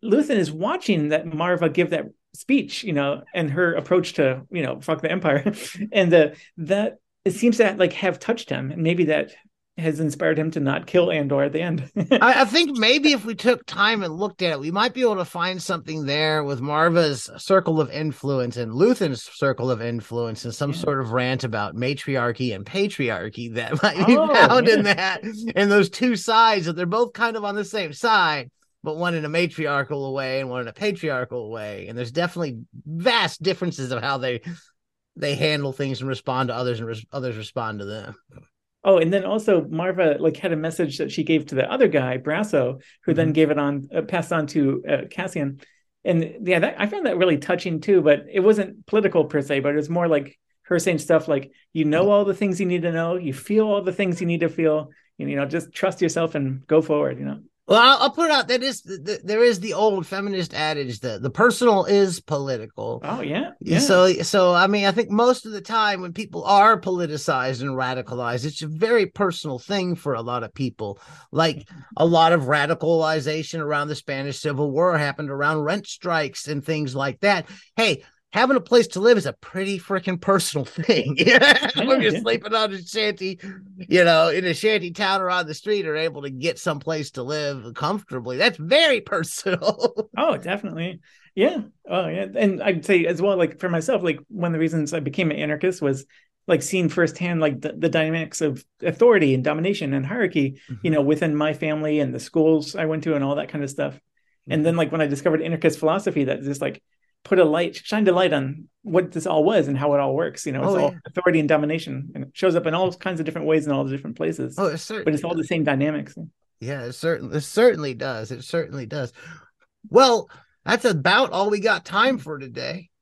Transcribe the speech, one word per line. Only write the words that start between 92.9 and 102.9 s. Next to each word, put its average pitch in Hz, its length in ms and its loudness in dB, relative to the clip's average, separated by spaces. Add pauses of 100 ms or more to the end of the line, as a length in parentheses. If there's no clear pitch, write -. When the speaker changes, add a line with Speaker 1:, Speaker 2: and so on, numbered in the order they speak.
Speaker 1:
as 170 160 -2
well, 196 160 2
like, 170 240 0
for 185 80 -2
myself, 175 340 0
like, 156 240 -2
one 175 240 -4
of - 20 -2
the 160 60 -2
reasons 160 340 -2
I 165 60 -2
became 151 320 -2
an 147 60 -4
anarchist 151 440 -4
was, 135 240 -2 (400)
like, 170 160 2
seeing 180 280 -2
firsthand, 175 500 -2
like, 151 220 0
the, 156 100 -6
the 160 180 -2
dynamics 160 520 -2
of 147 240 -4 (160)
authority 180 520 4
and 131 120 0
domination 160 480 -2
and 135 120 -2
hierarchy, 151 640 -2
you 131 80 -10
Speaker 2:
Mm-hmm. 160 160 -2
Speaker 1:
know, 151 100 2
within 151 360 2
my 151 160 0
family 151 480 -2
and 127 120 -2
the 123 60 -8
schools 156 560 2
I 165 100 -4
went 156 180 -4